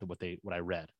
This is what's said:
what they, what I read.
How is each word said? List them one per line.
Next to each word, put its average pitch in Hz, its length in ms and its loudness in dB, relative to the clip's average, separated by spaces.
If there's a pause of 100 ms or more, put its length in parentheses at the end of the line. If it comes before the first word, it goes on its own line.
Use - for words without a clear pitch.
what 87 140 -2
they, 87 240 0
what 95 100 0
I 87 60 2
read. 87 280 2 (120)